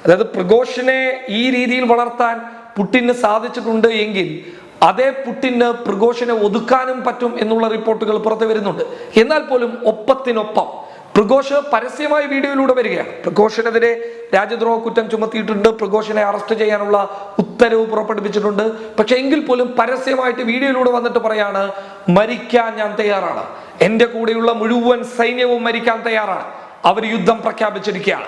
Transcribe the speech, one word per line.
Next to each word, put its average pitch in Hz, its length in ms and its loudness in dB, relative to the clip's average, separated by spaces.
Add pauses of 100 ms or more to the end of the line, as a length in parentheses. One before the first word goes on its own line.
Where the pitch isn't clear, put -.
അതായത് 185 220 6
പ്രിഗോഷിനെ 254 1000 0
ഈ 233 220 0
രീതിയിൽ 247 340 0
വളർത്താൻ 233 560 2 (360)
പുടിന് 240 360 2
സാധിച്ചിട്ടുണ്ട് 226 760 0
എങ്കിൽ 196 560 -2 (380)
അതേ 202 280 4
പുടിന് 247 540 -2
പ്രിഗോഷിനെ 233 720 0
ഒതുക്കാനും 233 720 0
പറ്റും 240 360 -4
എന്നുള്ള 220 280 0
റിപ്പോർട്ടുകൾ 220 500 -2
പുറത്തു 220 260 0
വരുന്നുണ്ട്. 202 380 -2 (380)
എന്നാൽ 294 220 4
പോലും 240 440 -2
ഒപ്പത്തിനൊപ്പം 220 960 -2 (300)
പ്രിഗോഷ് 269 400 4 (180)
പരസ്യമായി 285 540 -2
വീഡിയോയിലൂടെ 269 480 0
വരികയാണ്. 202 340 -2
പ്രിഗോഷിനെതിരെ 226 1040 0 (240)
രാജ്യദ്രോഹ 220 460 0
കുറ്റം 220 300 -2
ചുമത്തിയിട്ടുണ്ട്, 220 580 0
പ്രിഗോഷിനെ 214 540 0
അറസ്റ്റ് 208 320 -2
ചെയ്യാനുള്ള 208 840 0
ഉത്തരവ് 226 480 2
പുറപ്പെടുവിച്ചിട്ടുണ്ട്. 214 1080 -2
പക്ഷേ 220 200 2
എങ്കിൽ 277 240 2
പോലും 247 380 0
പരസ്യമായിട്ട് 254 640 0
വീഡിയോയിലൂടെ 254 500 0
വന്നിട്ട് 233 280 0
പറയാണ്, 202 540 -2 (360)
"മരിക്കാൻ 220 680 2
ഞാൻ 208 220 -4
തയ്യാറാണ്, 185 460 -2 (360)
എൻ്റെ 220 240 4
കൂടെയുള്ള 226 480 0
മുഴുവൻ 233 520 2
സൈന്യവും 240 600 0
മരിക്കാൻ 233 420 0
തയ്യാറാണ്, 214 380 -2 (400)
അവർ 190 200 2
യുദ്ധം 220 360 0
പ്രഖ്യാപിച്ചിരിക്കുകയാണ് 190 880 -2